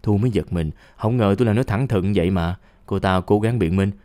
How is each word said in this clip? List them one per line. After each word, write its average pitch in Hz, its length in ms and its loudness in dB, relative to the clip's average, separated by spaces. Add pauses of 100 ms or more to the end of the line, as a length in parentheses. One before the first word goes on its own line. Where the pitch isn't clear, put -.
Thu 104 140 2
mới 117 140 0
giật 90 220 -4
mình, 82 180 -2 (260)
không 113 200 -2
ngờ 101 220 2
tôi 123 80 2
là 107 60 2
nói 120 120 0
thẳng - 240 -2
thừng 98 260 0
vậy 90 160 2
mà. 90 260 -2 (300)
Cô 98 120 -4
ta 95 220 0
cố 104 200 2
gắng 117 180 -2
biện 87 180 0
minh. 98 140 2 (140)